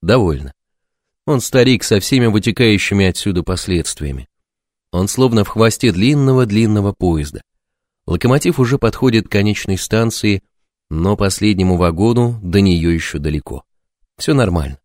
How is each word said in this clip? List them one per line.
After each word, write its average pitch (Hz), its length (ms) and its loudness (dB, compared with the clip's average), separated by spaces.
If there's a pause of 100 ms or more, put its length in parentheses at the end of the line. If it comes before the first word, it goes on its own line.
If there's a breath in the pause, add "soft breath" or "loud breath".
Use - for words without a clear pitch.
Довольно. 82 520 0 (720)
Он 143 160 0
старик 127 420 2
со 107 160 2
всеми 123 280 0
вытекающими 104 800 0
отсюда 90 380 -2
последствиями. 76 880 -6 (640)
Он 92 160 -2
словно 117 340 2
в - 60 -4
хвосте 113 420 2
длинного-длинного 110 1000 2
поезда. 78 480 -2 (680)
Локомотив 127 520 0
уже 127 200 2
подходит 113 480 0
к - 40 -14
конечной 101 460 -2
станции, 110 640 -2 (480)
но 87 280 0
последнему 95 580 0
вагону 110 680 0
до 95 200 2
нее 85 300 2
еще 80 280 -4
далеко. 73 440 -6 (540)
Все - 160 -2
нормально. 85 520 0